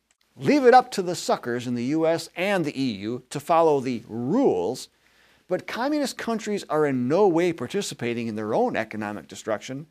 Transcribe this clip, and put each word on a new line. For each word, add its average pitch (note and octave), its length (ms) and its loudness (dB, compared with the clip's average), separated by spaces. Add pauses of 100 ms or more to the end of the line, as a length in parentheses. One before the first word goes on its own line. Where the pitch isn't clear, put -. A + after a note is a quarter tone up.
(360)
leave B3+ 300 4
it A#3 80 10
up B3 180 6
to G3+ 100 -2
the F3 140 -4
suckers B2 500 -2
in B2 100 -2
the A#2+ 80 -4
U D#3 220 0
S E3 300 0
and F#3 260 0
the C#3+ 160 -4
E C3 140 0
U G#2 380 -6
to D3 100 -6
follow E3 400 4
the A#2+ 260 -4
rules, B2 840 0 (580)
but F3+ 180 -4
communist C#4+ 520 -2
countries G#3+ 500 -4
are D3+ 160 2
in B2+ 240 0
no F#3+ 180 4
way E3+ 280 2
participating A#2+ 720 -6
in A2 100 -6
their A2 160 -4
own A3 240 0
economic G#2+ 520 -6
destruction C3 640 -8